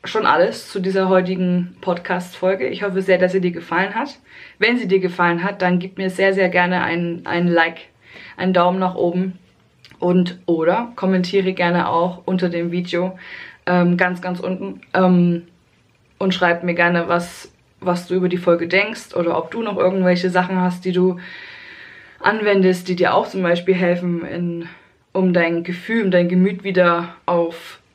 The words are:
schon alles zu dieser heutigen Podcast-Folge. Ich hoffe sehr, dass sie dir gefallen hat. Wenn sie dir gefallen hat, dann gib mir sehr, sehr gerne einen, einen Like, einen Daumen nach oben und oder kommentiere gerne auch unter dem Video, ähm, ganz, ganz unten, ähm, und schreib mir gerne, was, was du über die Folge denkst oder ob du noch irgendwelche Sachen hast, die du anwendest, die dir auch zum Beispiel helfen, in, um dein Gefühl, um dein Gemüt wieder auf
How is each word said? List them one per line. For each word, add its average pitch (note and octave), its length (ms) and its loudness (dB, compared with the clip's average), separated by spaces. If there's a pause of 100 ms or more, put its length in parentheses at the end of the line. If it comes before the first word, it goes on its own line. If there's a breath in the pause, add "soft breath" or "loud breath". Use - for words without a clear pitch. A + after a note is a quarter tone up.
schon - 220 -4
alles E3+ 440 2
zu G3+ 100 -8
dieser F#3+ 300 0
heutigen F3+ 720 0
Podcast-Folge. F3+ 840 -4
Ich - 160 -6
hoffe F#3+ 180 -2
sehr, F#3 160 2
dass F3+ 140 2
sie F#3+ 100 0
dir F3+ 100 0
gefallen F3 440 -4
hat. C#4 240 -6 (400 loud breath)
Wenn A#3 180 2
sie G#3 100 -4
dir F#3+ 120 4
gefallen F3 440 0
hat, G3 180 -4
dann F3+ 180 2
gib F#3+ 180 -8
mir F#3+ 120 -4
sehr, F#3+ 240 2
sehr F#3+ 160 2
gerne F3+ 340 0
einen, E3+ 420 -4
einen F3 220 0
Like, E3+ 320 2 (580 loud breath)
einen F#3 160 -2
Daumen F3+ 260 2
nach F#3 160 -2
oben F3+ 440 -2 (640)
und F3+ 420 2
oder F3 520 0
kommentiere F#3 560 0
gerne F3 340 0
auch F3 380 -2
unter F3+ 240 0
dem E3+ 220 -4
Video, F3+ 460 -4 (480 loud breath)
ähm, F3 300 4
ganz, F3+ 260 0
ganz F3+ 200 -6
unten, F#3 400 -6 (120)
ähm, F3 500 4 (760)
und F#3+ 160 -2
schreib F3 300 2
mir F3 100 -2
gerne, F3 340 2
was, - 440 -4 (280)
was F3 280 -2
du F3+ 80 -2
über F3+ 140 0
die F3+ 80 -2
Folge E3+ 300 2
denkst G3+ 480 -2
oder E3+ 220 0
ob - 140 -4
du A#3 100 -6
noch G#3 160 -4
irgendwelche F#3 520 2
Sachen F3+ 300 0
hast, F3+ 240 -2
die F#3 80 -2
du F3+ 280 2 (1000 loud breath)
anwendest, G3 680 2
die F3+ 60 0
dir F3 180 2
auch A3+ 140 2
zum F#3+ 160 -4
Beispiel F3 320 2
helfen, F3 500 0
in, E3+ 420 -6 (460 loud breath)
um F#3 200 2
dein E3+ 300 0
Gefühl, A3+ 400 -4
um F#3 80 0
dein F3 160 4
Gemüt F3+ 360 2
wieder F3 520 2 (100)
auf E3+ 540 -2 (160)